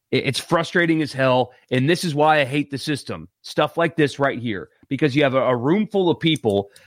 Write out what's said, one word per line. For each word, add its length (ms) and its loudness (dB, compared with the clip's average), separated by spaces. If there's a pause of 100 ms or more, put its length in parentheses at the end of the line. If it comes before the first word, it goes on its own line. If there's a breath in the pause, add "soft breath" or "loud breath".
(100)
It, 160 0
it's 120 -2
frustrating 600 0
as 140 -6
hell. 380 2 (180 soft breath)
And 180 0
this 160 0
is 100 -4
why 260 4
I 40 2
hate 260 -4
the 80 -6
system. 500 -8 (120)
Stuff 380 -2
like 180 0
this 220 0
right 200 0
here, 300 -6 (200 soft breath)
because 280 0
you 60 4
have 120 2
a, 60 2
a 160 2
room 300 0
full 240 0
of 100 -2
people 480 0 (180 loud breath)